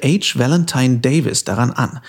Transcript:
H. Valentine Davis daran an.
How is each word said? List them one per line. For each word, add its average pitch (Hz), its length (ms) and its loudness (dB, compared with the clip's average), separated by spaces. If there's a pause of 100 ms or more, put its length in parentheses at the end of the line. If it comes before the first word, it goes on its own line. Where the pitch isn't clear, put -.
H. 151 360 0
Valentine 127 580 2
Davis 131 460 0
daran 117 260 0
an. 127 400 -4